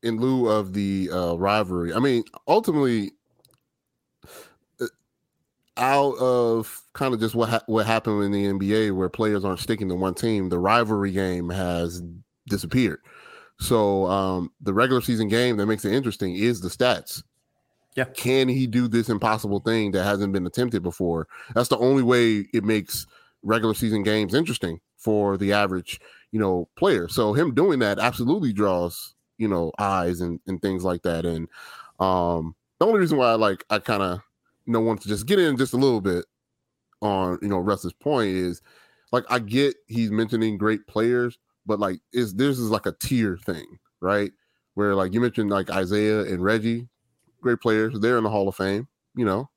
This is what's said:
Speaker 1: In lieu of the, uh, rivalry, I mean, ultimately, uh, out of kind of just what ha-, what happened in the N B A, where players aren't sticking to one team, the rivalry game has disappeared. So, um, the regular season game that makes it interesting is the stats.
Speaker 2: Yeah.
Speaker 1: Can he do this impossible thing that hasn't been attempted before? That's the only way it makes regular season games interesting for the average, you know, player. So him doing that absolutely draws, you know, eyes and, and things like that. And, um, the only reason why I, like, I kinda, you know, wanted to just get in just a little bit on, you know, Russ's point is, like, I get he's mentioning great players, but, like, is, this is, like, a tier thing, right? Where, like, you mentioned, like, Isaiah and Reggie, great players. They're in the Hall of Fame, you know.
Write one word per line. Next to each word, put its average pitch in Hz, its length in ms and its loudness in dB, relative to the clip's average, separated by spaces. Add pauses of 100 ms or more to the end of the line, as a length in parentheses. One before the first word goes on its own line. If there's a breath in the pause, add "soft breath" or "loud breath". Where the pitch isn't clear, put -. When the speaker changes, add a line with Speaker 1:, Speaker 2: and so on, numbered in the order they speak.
Speaker 1:
In 113 160 -2
lieu 127 300 2
of 104 240 0
the, 98 400 -2
uh, 87 220 -2
rivalry, 90 580 0
I 101 80 -2
mean, 127 240 2 (240)
ultimately, 139 640 2 (1700 loud breath)
uh, 120 60 -4 (920)
out 135 420 2
of 120 640 0 (100)
kind 131 220 -2
of 113 60 -2
just 110 160 0
what 117 120 2
ha-, 113 180 0
what 110 200 0
happened 110 380 0
in 101 80 0
the 101 140 0
N 98 120 -2
B 98 160 0
A, 110 160 2
where 92 180 0
players 104 360 -2
aren't 95 160 -4
sticking 104 280 -2
to 90 60 -2
one 92 200 -2
team, 104 340 -2
the 87 100 0
rivalry 101 540 2
game 90 380 -2
has 87 520 -4 (460)
disappeared. 101 520 0 (600 loud breath)
So, 101 460 2
um, 92 540 0
the 101 140 -2
regular 127 260 2
season 113 280 -2
game 117 280 2
that 104 100 0
makes 107 180 0
it 101 80 0
interesting 107 420 -2
is 104 260 0
the 92 80 -6
stats. 120 540 -2 (720)
Speaker 2:
Yeah. 131 80 -2
Speaker 1:
Can 131 440 0
he 131 200 0
do 120 200 0
this 113 200 0
impossible 107 520 0
thing 110 320 0
that 92 120 0
hasn't 101 280 0
been 92 140 -2
attempted 113 360 -2
before? 85 440 -2 (280 loud breath)
That's 123 140 0
the 123 100 2
only 131 260 4
way 117 500 4
it 110 80 0
makes 107 440 -2 (360 soft breath)
regular 110 320 0
season 107 300 -2
games 107 300 0
interesting 123 460 -2 (160)
for 104 400 0
the 98 160 0
average, 95 480 -2 (300 loud breath)
you 110 100 -2
know, 92 360 0
player. 117 320 2
So 107 240 0
him 143 220 2
doing 156 260 4
that 101 200 2
absolutely 127 520 0
draws, 92 600 0 (220)
you 113 100 -2
know, 85 320 0
eyes 90 420 0
and, 87 280 -4
and 92 120 -6
things 95 220 -2
like 90 200 -2
that. 82 220 -2
And, 82 240 -4 (520 loud breath)
um, 87 560 0 (240)
the 170 60 4
only 220 120 4
reason 160 200 2
why 123 120 4
I, 113 40 4
like, 107 360 0
I 107 80 0
kinda, 98 440 -2 (440)
you 117 60 -2
know, 117 80 4
wanted 113 220 0
to 98 60 -10
just 107 180 -2
get 196 120 4
in 156 180 4
just 131 160 0
a 123 40 -2
little 127 240 4
bit 90 240 0 (760)
on, 95 420 0
you 101 60 -2
know, 98 100 0
Russ's 92 340 -2
point 123 380 0
is, 90 300 -2 (520 soft breath)
like, 120 180 0
I 123 80 2
get 123 360 0 (120)
he's 113 240 -2
mentioning 110 480 0
great 107 280 -2
players, 120 520 -2 (260)
but, 104 140 -2
like, 95 220 -2 (120)
is, 117 220 -2
this 131 240 0
is, 113 120 -4
like, 107 160 -2
a 90 140 -2
tier 110 360 0
thing, - 420 -10 (220)
right? 101 320 -2 (420)
Where, 101 220 2
like, 92 180 0
you 113 60 2
mentioned, 117 300 0
like, 98 200 0
Isaiah 104 520 0
and 90 200 -4
Reggie, 113 460 0 (520)
great 120 200 0
players. 110 400 0
They're 120 180 2
in 113 60 0
the 107 60 0
Hall 101 180 2
of 95 80 -6
Fame, 98 320 -2 (260)
you 123 100 -2
know. 107 320 0